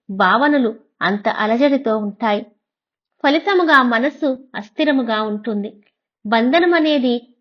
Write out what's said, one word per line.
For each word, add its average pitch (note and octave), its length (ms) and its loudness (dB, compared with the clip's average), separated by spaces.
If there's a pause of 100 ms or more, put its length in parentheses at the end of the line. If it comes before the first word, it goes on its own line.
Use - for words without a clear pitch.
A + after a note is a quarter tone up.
(100)
భావనలు A3+ 640 2 (280)
అంత G3+ 260 -2
అలజడితో A#3+ 680 0
ఉంటాయి. G#3 480 -4 (760)
ఫలితముగా D#4+ 580 2
మనస్సు B3+ 560 -2 (160)
అస్థిరముగా A#3 680 -2
ఉంటుంది. G#3+ 600 -6 (440)
బంధనం B3+ 480 2
అనేది C#4 680 0